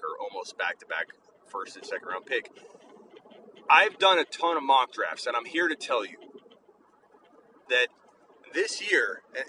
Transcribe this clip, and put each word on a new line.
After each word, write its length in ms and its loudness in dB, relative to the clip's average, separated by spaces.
or 180 -8
almost 360 -10
back-to-back 500 -6
first 280 -10
and 100 -16
second 220 -8
round 180 -8
pick? 260 -4
I've 280 6
done 220 6
a 40 2
ton 320 -2
of 80 -2
mock 300 4
drafts, 320 -6
and 100 -2
I'm 80 -2
here 240 0
to 80 -2
tell 300 -2
you 120 -16
that 180 4
this 360 -4
year, 340 2
and, 140 -6